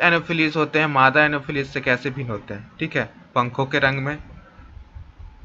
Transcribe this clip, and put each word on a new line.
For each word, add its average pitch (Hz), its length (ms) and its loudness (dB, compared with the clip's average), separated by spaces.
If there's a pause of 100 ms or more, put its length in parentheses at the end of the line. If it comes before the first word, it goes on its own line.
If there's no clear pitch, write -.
anopheles 165 520 2
होते 151 220 0
हैं 156 80 4
मादा 143 420 6
anopheles 143 380 -2
से 139 140 -6
कैसे 127 300 0
भिन्न 131 200 -6
होते 104 240 -8
हैं, 104 240 -14
ठीक 160 180 -6
है, 127 80 0 (300)
पंखों 123 320 -2
के 143 120 -2
रंग 135 200 2
में, 143 200 -6 (1300)